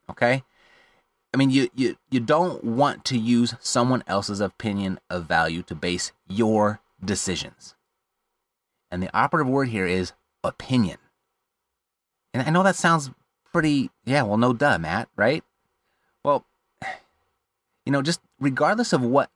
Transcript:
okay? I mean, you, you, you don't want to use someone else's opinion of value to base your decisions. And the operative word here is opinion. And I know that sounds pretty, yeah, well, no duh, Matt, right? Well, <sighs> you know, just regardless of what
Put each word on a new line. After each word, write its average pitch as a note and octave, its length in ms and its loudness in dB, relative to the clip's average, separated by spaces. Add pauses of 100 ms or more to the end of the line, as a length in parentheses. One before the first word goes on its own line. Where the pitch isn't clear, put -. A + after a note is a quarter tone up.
(100)
okay? B2+ 320 0 (880)
I - 40 0
mean, C3+ 140 4
you, C3 240 4
you, B2 220 -2 (140)
you C3 100 0
don't D#3 440 0
want B2 420 0
to B2+ 120 0
use A#2+ 420 2
someone B2+ 460 0
else's G2 340 -2
opinion G2+ 580 -4 (100)
of F2 160 -6
value E2 400 0
to - 100 -10
base F2 380 -4 (140)
your G#2 540 0 (240)
decisions. - 680 -6 (1160)
And F2+ 120 -6
the - 140 -6
operative C#3 340 0
word C3+ 180 0
here G2+ 180 -2
is F2+ 260 0 (300)
opinion. G#2 560 0 (1300)
And B2+ 140 -2
I D#3 40 -2
know F3+ 120 2
that F#3+ 140 2
sounds D#3+ 340 0 (420)
pretty, D3+ 380 0 (140)
yeah, C3+ 180 2
well, G#2 160 0
no B2 140 4
duh, A#2+ 260 2
Matt, E2 380 -4
right? B2+ 280 2 (800)
Well, C#3 220 0 (360)
<sighs> - 1040 -18
you C#3 60 -2
know, C#3 100 0
just E3 180 -4 (180)
regardless D3+ 540 0
of C#3+ 100 2
what B2+ 340 2